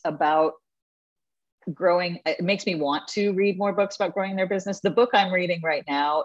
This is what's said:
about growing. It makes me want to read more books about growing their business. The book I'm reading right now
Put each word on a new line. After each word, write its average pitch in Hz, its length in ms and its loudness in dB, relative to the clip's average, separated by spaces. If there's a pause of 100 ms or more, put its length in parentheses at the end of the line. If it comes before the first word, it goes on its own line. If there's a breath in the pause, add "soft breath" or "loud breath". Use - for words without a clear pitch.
about 156 500 2 (1200)
growing. 175 500 0
It 156 160 -2
makes 196 260 -2
me 180 100 0
want 147 320 -2
to 202 240 0
read 196 260 0
more 202 140 0
books 196 240 -2
about 185 180 -2
growing 196 220 -4
their 190 100 0
business. 190 340 -4
The 202 100 0
book 240 220 4
I'm 196 200 4
reading 175 300 0
right 156 260 -2
now 147 360 0